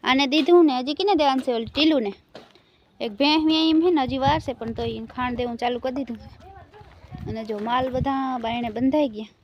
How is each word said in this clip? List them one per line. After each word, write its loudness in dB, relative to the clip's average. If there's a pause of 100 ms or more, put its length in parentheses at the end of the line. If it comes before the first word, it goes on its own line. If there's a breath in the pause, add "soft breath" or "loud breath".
આને 2
દીધું 6
ને 4
હજી -4
કીને 2
દેવાનું 2
છે -2
ઓલી -4
ટીલુને. 2 (880 soft breath)
એક -6
ભેંસ 2 (100)
એમ 4
છે 4
ને 2
હજી -4
વાર 2
છે -6
પણ -8
તોય -6
એને -12
ખાણ -4
દેવું -4
ચાલુ -2
કરી -6
દીધું. -6 (1080)
અને -8
જો -6
માલ -2
બધા -2 (180)
બાયણે -4
બંધાઈ 0
ગયા. -12 (100)